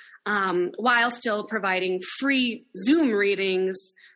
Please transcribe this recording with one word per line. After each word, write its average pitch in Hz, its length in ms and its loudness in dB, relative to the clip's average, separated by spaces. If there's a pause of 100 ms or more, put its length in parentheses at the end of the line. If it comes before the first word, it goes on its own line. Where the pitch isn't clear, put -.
(260)
um, 185 500 0
while 240 340 2
still 214 360 -4
providing 185 540 -2 (180)
free 262 480 0 (100)
Zoom 269 360 4
readings, 190 680 0 (380)